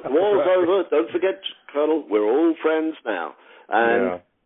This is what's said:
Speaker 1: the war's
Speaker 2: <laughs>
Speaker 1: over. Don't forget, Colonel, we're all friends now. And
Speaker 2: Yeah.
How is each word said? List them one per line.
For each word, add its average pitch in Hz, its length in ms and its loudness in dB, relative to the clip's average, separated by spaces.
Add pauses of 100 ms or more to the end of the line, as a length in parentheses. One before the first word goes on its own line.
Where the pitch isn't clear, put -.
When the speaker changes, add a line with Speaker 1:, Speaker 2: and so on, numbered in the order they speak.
Speaker 1:
the 131 60 -8
war's 185 380 2
Speaker 2:
<laughs> 185 100 2
Speaker 1:
over. 180 320 0
Don't 165 220 0
forget, 185 280 -2 (340)
Colonel, 151 360 0
we're 107 140 2
all 156 380 2
friends 160 340 -2 (100)
now. 87 300 -6 (340)
And 110 340 2
Speaker 2:
Yeah. 90 140 -4 (280)